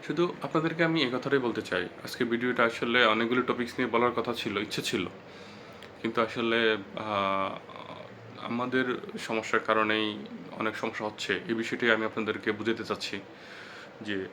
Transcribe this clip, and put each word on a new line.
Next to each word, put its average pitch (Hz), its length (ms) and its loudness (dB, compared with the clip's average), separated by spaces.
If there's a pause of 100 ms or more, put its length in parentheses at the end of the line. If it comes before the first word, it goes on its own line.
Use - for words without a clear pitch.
শুধু 170 360 0
আপনাদেরকে 160 420 2
আমি 165 180 4
এ 123 100 4
কথাটাই 131 260 2
বলতে 113 240 0
চাই, 92 260 0 (160)
আজকে - 200 0
ভিডিওটা 120 400 2
আসলে 117 420 4
অনেকগুলো 113 360 4
টপিকস 120 360 0
নিয়ে 127 120 0
বলার 117 260 4
কথা 117 180 0
ছিল, 104 240 -2
ইচ্ছে 107 240 -2
ছিল, 92 240 0 (960)
কিন্তু 117 200 2
আসলে, 113 540 4 (200)
আহ, 98 640 0 (840)
আমাদের 123 420 0 (340)
সমস্যার 110 420 0
কারণেই 107 580 2 (340)
অনেক 110 240 -2
সমস্যা 110 300 -4
হচ্ছে। 101 420 -2
এই 113 60 2
বিষয়টি 117 360 2
আমি 110 140 6
আপনাদেরকে 107 480 0
বুঝাতে 107 320 0
চাচ্ছি 98 360 -4 (840)
যে 98 300 -4